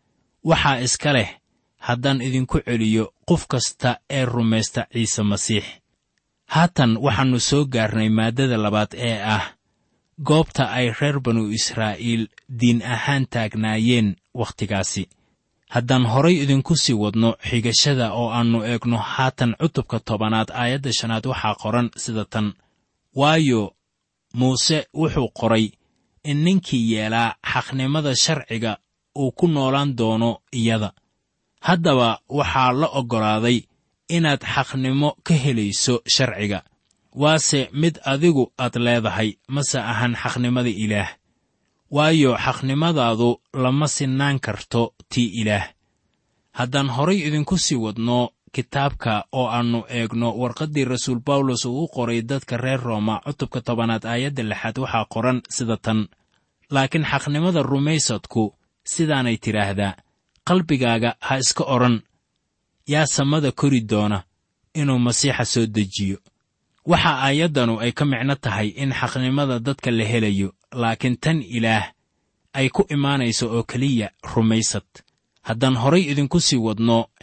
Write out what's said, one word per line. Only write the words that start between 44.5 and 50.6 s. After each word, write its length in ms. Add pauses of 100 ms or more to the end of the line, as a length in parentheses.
tii 200 (100)
Ilaah. 280 (880)
Haddaan 340
horay 340
idinku 360
sii 180
wadno, 420 (360)
kitaabka 580 (200)
oo 160
aannu 400
eegno 400 (100)
warqaddii 460